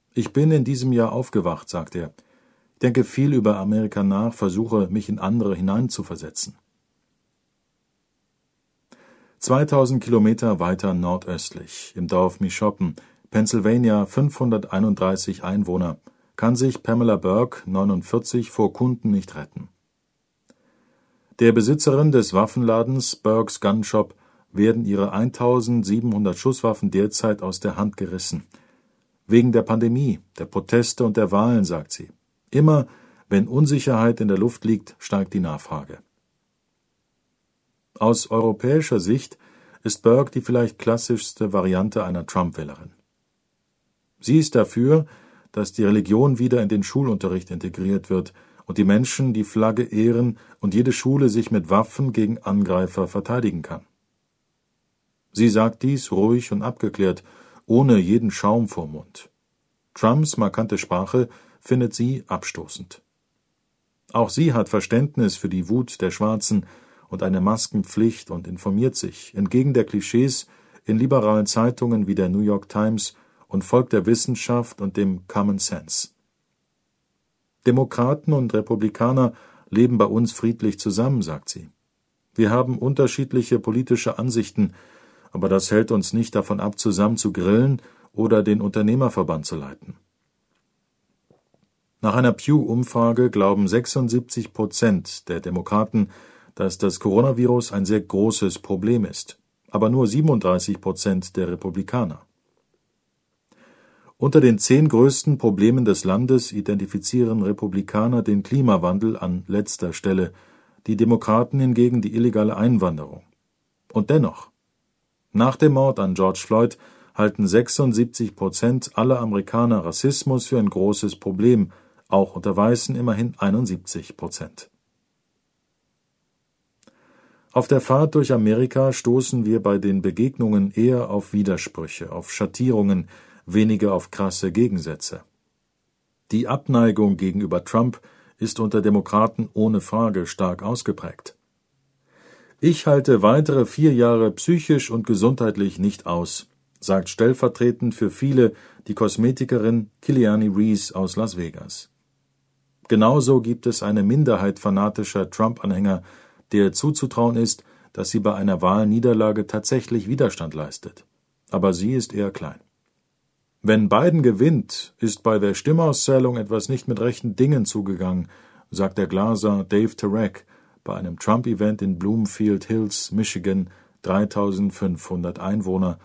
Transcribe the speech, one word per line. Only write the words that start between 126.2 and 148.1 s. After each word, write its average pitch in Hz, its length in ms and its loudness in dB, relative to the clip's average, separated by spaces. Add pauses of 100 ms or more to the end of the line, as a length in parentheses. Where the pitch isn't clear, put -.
Auf 127 160 0
der 139 100 4
Fahrt 143 360 2
durch 135 180 2
Amerika 123 580 2
stoßen 123 540 0
wir 107 180 2
bei 101 140 2
den 98 240 0
Begegnungen 104 680 0
eher 120 380 2
auf 101 220 -6
Widersprüche, 85 800 -4
auf 87 220 -10
Schattierungen, 101 760 0 (380)
weniger 104 480 2
auf - 180 -4
krasse 95 400 -4
Gegensätze. 85 680 -2 (1080)
Die 113 160 -2
Abneigung 113 680 2
gegenüber 92 460 -2
Trump 117 360 0 (380)
ist - 220 -6
unter 107 220 0
Demokraten 104 720 0
ohne 107 280 0
Frage 107 460 -2
stark 90 340 -4
ausgeprägt. - 760 -8 (1300)
„Ich 85 260 2
halte 135 340 4
weitere 135 440 4
vier 151 280 2
Jahre 117 380 4
psychisch 156 600 0
und 113 160 -4
gesundheitlich 104 720 0
nicht 101 260 -2
aus“, - 440 -6 (320)
sagt 95 260 0
stellvertretend 120 880 0
für 107 140 -2
viele 127 420 2 (360)